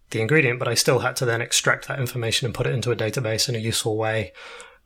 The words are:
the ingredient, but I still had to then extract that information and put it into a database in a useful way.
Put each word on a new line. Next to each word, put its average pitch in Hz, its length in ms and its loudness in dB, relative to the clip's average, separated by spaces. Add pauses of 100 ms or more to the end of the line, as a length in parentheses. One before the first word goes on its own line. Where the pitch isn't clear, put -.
the 113 100 -4
ingredient, 123 400 2
but 123 80 -4
I 120 60 0
still 123 260 4
had 127 180 -2
to 135 80 0
then 117 160 2
extract - 460 0
that 135 120 -6
information 117 480 -2
and 107 60 -6
put 123 140 -2
it 139 60 0
into 120 180 0
a 117 60 0
database 110 500 0
in 123 80 -2
a 110 40 -2
useful 110 360 0
way. 110 380 -2 (520)